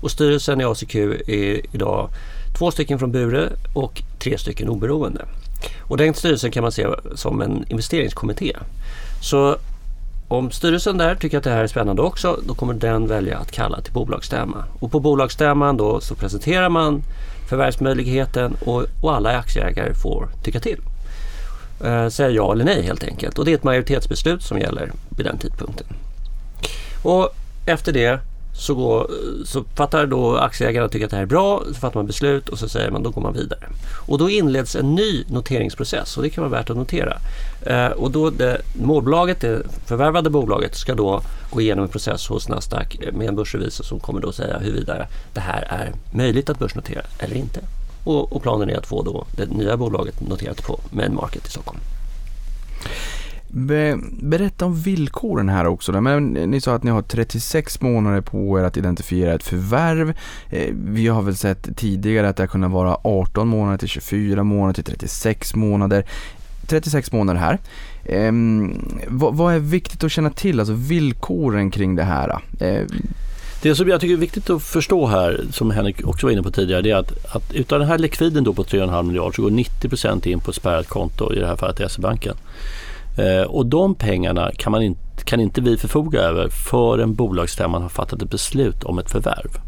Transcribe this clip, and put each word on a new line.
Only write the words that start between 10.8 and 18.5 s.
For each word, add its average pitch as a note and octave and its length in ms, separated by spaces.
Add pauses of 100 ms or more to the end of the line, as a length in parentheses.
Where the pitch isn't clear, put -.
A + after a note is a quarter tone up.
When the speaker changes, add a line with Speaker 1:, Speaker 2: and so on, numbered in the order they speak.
Speaker 1:
där E3+ 160
tycker D3 240
att C3+ 60
det C3 60
här A2+ 120
är A2 40
spännande G#2 360
också, F3 440
då B2+ 80
kommer B2 200
den A2+ 320
välja G#2+ 320
att - 120
kalla A2 300
till - 120
bolagsstämma. - 720 (140)
Och A#2+ 140
på D3+ 80
bolagsstämman C#3+ 760
då G#2+ 240
så - 140
presenterar D3 540
man D#3 340 (460)
förvärvsmöjligheten C3 1120